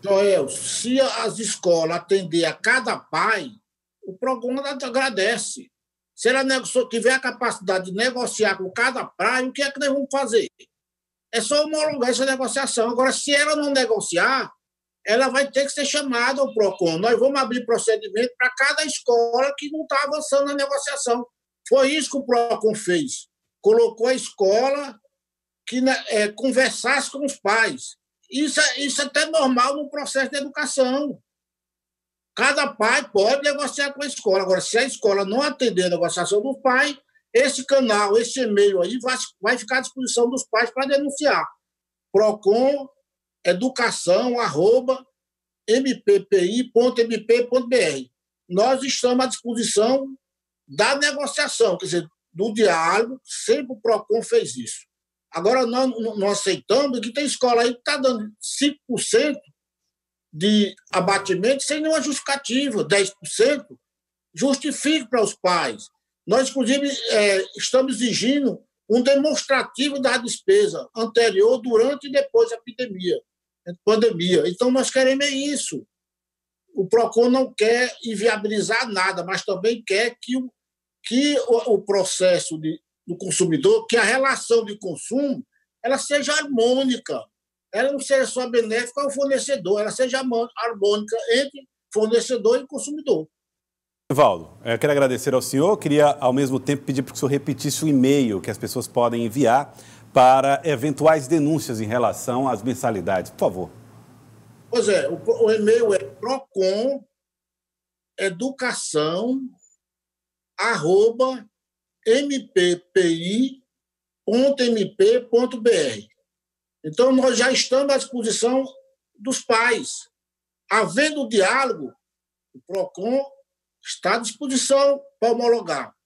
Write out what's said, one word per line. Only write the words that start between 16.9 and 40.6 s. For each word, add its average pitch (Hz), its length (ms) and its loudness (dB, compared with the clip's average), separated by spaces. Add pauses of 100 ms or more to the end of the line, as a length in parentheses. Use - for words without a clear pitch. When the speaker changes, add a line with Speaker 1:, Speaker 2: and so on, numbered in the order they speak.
Speaker 1:
Nós 220 220 2
vamos 269 220 2
abrir 247 260 -4
procedimento 220 720 -2
para 254 120 0
cada 294 340 -2
escola 240 720 0
que 294 140 -10
não 311 160 -6
tá 277 160 0
avançando 285 420 -2
na 285 80 -4
negociação. 277 720 -4 (420)
Foi 269 220 4
isso 294 200 -2
que 285 80 -4
o 240 60 -6
PROCON 233 480 0
fez. - 540 -4 (340)
Colocou 226 460 2
a 254 80 2
escola 240 840 0 (680)
que, 247 140 -4
né, 254 160 2 (120)
é, 214 200 0
conversasse 254 840 -2
com 285 140 -8
os - 100 -4
pais. 202 640 -2 (340)
Isso 285 300 -2
é, 285 200 0
isso 285 220 -4
é 277 40 -4
até 302 200 -2
normal 277 480 2
no 285 160 -8
processo 269 400 -4
de 285 60 -8
educação. 277 840 -2 (1160)
Cada 277 320 0
pai 240 420 0
pode 226 320 2
negociar 285 500 -4
com 277 120 -8
a - 20 -6
escola. 196 360 0
Agora, 185 180 0
se - 180 -2
a 247 60 2
escola 202 400 0
não 220 180 -2
atender 233 440 -2
a 180 40 0
negociação 175 500 -2
do 269 200 -6
pai, 269 360 0 (380)
esse 254 300 2
canal, 214 520 2
esse 233 240 0
e-mail 202 400 4
aí 196 200 -2
vai, 254 160 -2 (240)
vai 226 180 0
ficar 254 200 -2
à - 20 0
disposição 254 500 -2
dos 262 140 -4
pais 226 260 0